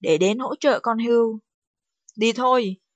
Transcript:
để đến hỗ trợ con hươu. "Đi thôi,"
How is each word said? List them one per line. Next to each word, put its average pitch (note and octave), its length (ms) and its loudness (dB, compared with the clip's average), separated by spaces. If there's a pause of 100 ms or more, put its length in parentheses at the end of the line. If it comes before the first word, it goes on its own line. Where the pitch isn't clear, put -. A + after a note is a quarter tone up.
để D#3+ 180 0
đến G3+ 200 0
hỗ - 180 -8
trợ C#4 260 0
con A3+ 160 -2
hươu. A#3 420 0 (760)
"Đi A3 160 2
thôi," B3 440 0 (200)